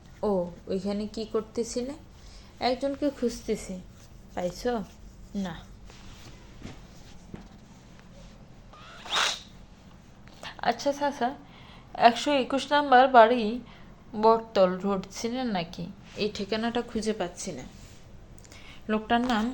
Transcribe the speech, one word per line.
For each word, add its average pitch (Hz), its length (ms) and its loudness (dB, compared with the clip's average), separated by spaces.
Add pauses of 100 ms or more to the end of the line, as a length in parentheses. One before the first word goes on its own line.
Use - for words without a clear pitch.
(240)
"ও, 208 80 2 (360)
ওইখানে 202 400 -2
কি 220 180 -8
করতেছিলে?" 233 680 -4 (680)
"একজনকে 269 500 0
খুঁজতেছি।" 233 680 -4 (580)
"পাইছো?" 180 400 -4 (640)
"না।" 185 200 -4 (4000)
"আচ্ছা - 360 0
চাচা, 285 360 -2 (640)
একশো 233 380 6
একুশ 269 400 2
নাম্বার 285 360 8
বাড়ি 240 360 10 (760)
বটতল 220 580 6
রোড 196 320 0
চিনেন 247 360 -4
নাকি? 175 380 -4 (320)
এই 208 160 0
ঠিকানাটা 220 480 -2
খুঁজে 220 320 -2
পাচ্ছি 185 380 -6
না।" 127 140 -10 (1200)
লোকটার 214 320 2
নাম 233 320 2